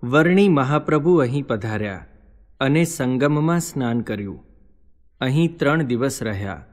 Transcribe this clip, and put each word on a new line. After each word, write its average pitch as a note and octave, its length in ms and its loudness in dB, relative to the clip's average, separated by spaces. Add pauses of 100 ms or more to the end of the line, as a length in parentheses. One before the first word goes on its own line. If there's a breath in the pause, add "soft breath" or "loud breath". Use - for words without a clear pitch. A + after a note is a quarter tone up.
વર્ણી E3+ 460 4
મહાપ્રભુ D3+ 680 2
અહીં C3+ 300 0
પધાર્યા G#2 600 -6 (540)
અને D3 240 2
સંગમમાં D3+ 760 0
સ્નાન B2 400 -4
કર્યું. G2+ 440 -8 (760)
અહીં D#3+ 360 0
ત્રણ D#3 260 0
દિવસ B2 400 -2
રહ્યા. G2+ 500 -8